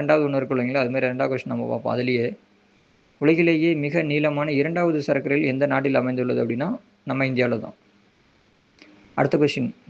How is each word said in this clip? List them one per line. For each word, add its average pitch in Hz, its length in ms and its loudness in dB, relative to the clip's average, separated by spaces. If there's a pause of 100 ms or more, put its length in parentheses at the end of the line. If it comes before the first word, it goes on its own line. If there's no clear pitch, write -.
ரெண்டாவது 151 260 2
ஒண்ணு 139 120 -2
இருக்கு 131 160 -2
இல்லைங்களா, 127 300 0
அது 127 100 -2
மாதிரி 131 180 0
ரெண்டாவது 131 200 -2
கொஸ்டின் 127 220 -6
நம்ம 117 140 -4
பார்ப்போம். 117 280 -4
அதுலயே 123 300 0 (960)
உலகிலேயே 165 460 4 (140)
மிக 147 200 -2
நீளமான 147 460 0 (120)
இரண்டாவது 170 460 0
சரக்கு 143 260 0
ரயில் 147 180 2
எந்த 135 220 0
நாட்டில் 135 280 2
அமைந்துள்ளது 127 420 0
அப்படின்னா 120 260 -2 (400)
நம்ம 135 200 -2
இந்தியாவில 123 360 0
தான். - 120 -16 (1400)
அடுத்த 139 180 2
கொஸ்டின், 139 300 0 (220)